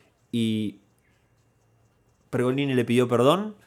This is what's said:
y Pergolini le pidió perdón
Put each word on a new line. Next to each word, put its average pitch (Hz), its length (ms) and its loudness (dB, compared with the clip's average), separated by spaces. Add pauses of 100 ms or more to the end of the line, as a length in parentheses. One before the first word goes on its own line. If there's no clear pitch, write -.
(320)
y 110 480 -2 (1500)
Pergolini 127 440 -2
le 123 100 2
pidió 120 220 2
perdón 151 480 2 (120)